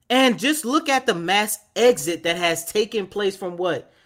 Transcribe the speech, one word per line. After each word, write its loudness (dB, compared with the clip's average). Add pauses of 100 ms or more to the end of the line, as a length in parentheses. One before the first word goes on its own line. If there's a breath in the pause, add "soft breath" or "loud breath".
And 4
just -2
look 0
at 0
the 0
mass -2 (180)
exit 2
that -2
has 0
taken -2
place -4
from -8
what? -4 (140 soft breath)